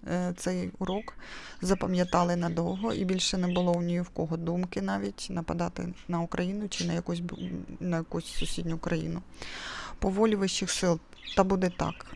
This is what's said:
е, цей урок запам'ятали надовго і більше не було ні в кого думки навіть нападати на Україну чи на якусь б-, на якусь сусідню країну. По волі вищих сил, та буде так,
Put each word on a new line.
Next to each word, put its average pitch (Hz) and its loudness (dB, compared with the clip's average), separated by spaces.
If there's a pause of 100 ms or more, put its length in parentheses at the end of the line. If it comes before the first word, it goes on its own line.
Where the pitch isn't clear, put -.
е, 180 0
цей 180 -2
урок 190 -4 (480)
запам'ятали 180 4
надовго 175 0
і 202 0
більше 185 0
не 180 2
було 175 4
ні 175 2
в 175 -2
кого 165 -2
думки 175 -2
навіть 196 -2
нападати 175 -2 (140)
на 175 0
Україну 190 -2
чи - -2
на 170 0
якусь 170 -2
б-, 175 -6 (300)
на 175 0
якусь 165 -4
сусідню 165 0
країну. 165 -2 (760)
По 196 2
волі 214 6
вищих 190 2
сил, 175 4 (360)
та 190 8
буде 185 4
так, - -2